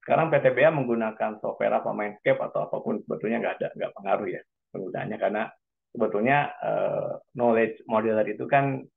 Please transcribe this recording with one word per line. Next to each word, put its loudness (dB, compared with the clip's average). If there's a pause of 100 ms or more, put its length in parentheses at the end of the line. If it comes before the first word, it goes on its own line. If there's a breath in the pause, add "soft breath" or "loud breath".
sekarang 2
P 0 (100)
T 8
B 0
A 8
menggunakan -2
software 0
apa, 0
Mindscape 0
atau -4
apapun, -4
sebetulnya -2
nggak -2
ada, -2
nggak -6
pengaruh -2
ya -8 (300)
penggunaannya, -8
karena 0 (500)
sebetulnya, 2 (220)
eh, -2 (240)
knowledge 2
modeler 2
itu -6
kan 2 (160)